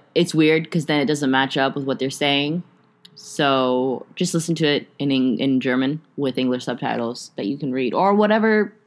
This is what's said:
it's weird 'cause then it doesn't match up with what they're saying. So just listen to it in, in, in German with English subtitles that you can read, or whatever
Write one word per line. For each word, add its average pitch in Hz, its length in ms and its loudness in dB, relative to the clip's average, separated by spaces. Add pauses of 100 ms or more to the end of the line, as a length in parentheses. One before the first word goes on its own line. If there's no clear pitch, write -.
(140)
it's 175 200 2
weird 156 360 4
'cause 160 160 -2
then 147 140 0
it 135 60 0
doesn't 147 240 0
match 131 260 2
up 135 180 0
with 139 100 -6
what 135 140 -2
they're 131 100 -2
saying. 143 540 0 (520)
So 131 920 0 (100)
just 180 160 -2
listen 165 220 -2
to 156 120 0
it 143 220 0 (100)
in, 143 120 0
in, 131 280 2
in 135 220 2
German 131 400 0 (160)
with 139 220 -4
English 127 260 -2
subtitles 120 720 -6
that - 80 -6
you 143 140 -4
can 143 120 -6
read, 127 220 -2
or 190 220 2
whatever 214 580 2 (140)